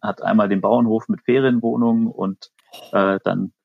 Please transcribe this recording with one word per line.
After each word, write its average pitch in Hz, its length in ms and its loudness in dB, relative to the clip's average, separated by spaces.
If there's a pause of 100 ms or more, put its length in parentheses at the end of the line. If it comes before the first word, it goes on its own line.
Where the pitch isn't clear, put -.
hat 104 200 -6
einmal 101 280 2
den 98 120 0
Bauernhof 113 460 2
mit - 140 -4
Ferienwohnungen 117 840 0
und, 95 440 -8 (400)
äh, 98 320 0
dann 95 280 -2 (120)